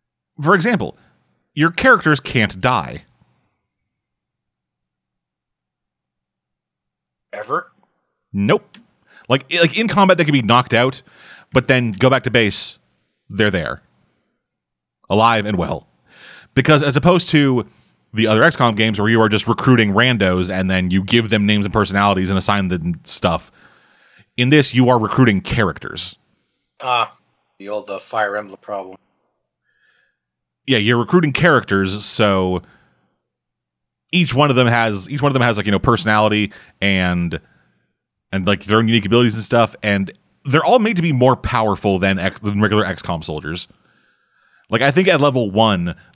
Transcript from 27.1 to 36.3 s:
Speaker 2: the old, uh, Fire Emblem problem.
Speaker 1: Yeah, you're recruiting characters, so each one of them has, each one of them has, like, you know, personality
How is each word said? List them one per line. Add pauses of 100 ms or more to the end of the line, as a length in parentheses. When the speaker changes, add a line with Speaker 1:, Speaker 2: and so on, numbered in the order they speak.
Speaker 2:
the
old,
uh,
Fire
Emblem
problem. (1700)
Speaker 1:
Yeah,
you're
recruiting
characters,
so (1500)
each
one
of
them
has,
each
one
of
them
has,
like,
you
know,
personality (280)